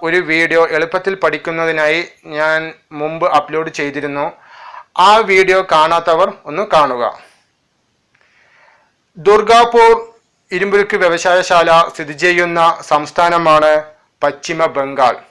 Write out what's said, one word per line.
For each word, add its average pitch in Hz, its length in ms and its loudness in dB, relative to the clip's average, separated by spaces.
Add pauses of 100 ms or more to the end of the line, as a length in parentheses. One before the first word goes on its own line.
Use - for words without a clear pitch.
ഒരു 165 140 -2
വീഡിയോ 165 500 0
എളുപ്പത്തിൽ 165 480 -4
പഠിക്കുന്നതിനായി 165 920 -4 (180)
ഞാൻ 156 480 -4 (180)
മുമ്പ് 156 380 -6
അപ്ലോഡ് 156 400 -2
ചെയ്തിരുന്നു. 143 600 -8 (680)
ആ 196 180 4
വീഡിയോ 190 560 2
കാണാത്തവർ 170 640 0 (120)
ഒന്ന് 156 180 -8 (100)
കാണുക. 131 460 0 (2000)
ദുർഗാപൂർ 226 960 4 (380)
ഇരുമ്പുരുക്ക് 202 460 -2
വ്യവസായശാല 170 960 2
സ്ഥിതി 151 200 -12
ചെയ്യുന്ന 170 680 0
സംസ്ഥാനമാണ് 151 1000 0 (400)
പശ്ചിമ 160 420 -4
ബംഗാൾ. 135 500 -2 (160)